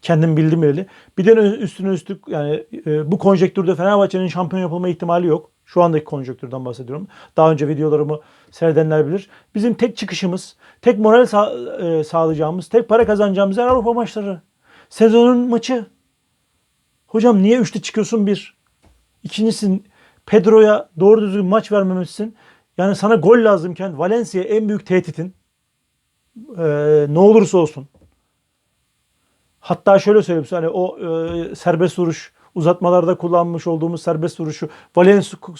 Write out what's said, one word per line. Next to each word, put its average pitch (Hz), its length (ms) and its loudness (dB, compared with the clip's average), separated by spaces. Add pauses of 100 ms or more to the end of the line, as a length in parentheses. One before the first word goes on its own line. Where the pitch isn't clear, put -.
Kendim 160 340 2
bildim 156 260 2
bileli. 151 240 0 (320)
Bir 180 80 0
de 226 60 8
üstüne 208 560 0
üstlük 190 400 -8
yani, 151 360 -4 (220)
e, 151 260 -2
bu - 60 0
konjektürde 185 560 0
Fenerbahçe'nin 190 540 0
şampiyon 175 340 -6
yapılma 180 260 -6
ihtimali 175 380 -2
yok. - 240 -2 (140)
Şu - 180 0
andaki 156 220 0
konjektürden 131 600 -12
bahsediyorum. 131 440 -12 (280)
Daha 160 140 6
önce 147 180 -2
videolarımı 151 520 -2 (300)
seyredenler 156 560 0
bilir. 185 240 -8 (240)
Bizim 214 200 -2
tek 233 220 -4
çıkışımız, 185 600 -8 (260)
tek 233 160 0
moral 220 240 4
sa-, 170 760 -2
e, 156 60 -2
sağlayacağımız, 160 640 -4
tek 226 200 0
para 226 180 4
kazanacağımız 196 500 0
yer 240 100 -2
Avrupa 240 260 0
maçları. 202 480 -6 (480)
Sezonun 240 600 4
maçı. 233 380 -4 (1200)
Hocam 220 360 2
niye 226 160 4
üçlü 202 240 -4
çıkıyorsun 214 440 -4
bir? - 300 -4 (640)
İkincisi 208 580 -2 (460)
Pedro'ya 214 640 4 (120)
doğru 208 220 6
düzgün 196 240 -4
maç 208 260 -2
vermemişsin. 196 640 -4 (420)
Yani 190 180 -2
sana 214 180 0
gol 220 300 4
lazımken 180 540 -2
Valencia 196 440 -2
en 214 260 -2
büyük 208 180 -6
tehditin. 185 480 -4 (1200)
Ee, 147 500 2
ne 147 100 0
olursa 202 400 6
olsun. 143 280 -4 (1700)
Hatta 196 380 2
şöyle 208 240 4
söyleyeyim 170 220 -4
size, 185 120 -8
hani 165 120 -4
o, 185 300 -6
e, 165 560 -6
serbest 170 440 -2
vuruş, 165 340 -6 (220)
uzatmalarda 175 640 0
kullanmış 170 480 -2
olduğumuz 165 360 -4
serbest 160 380 -6
vuruşu 156 280 -8 (280)
Valencia 190 420 4 (200)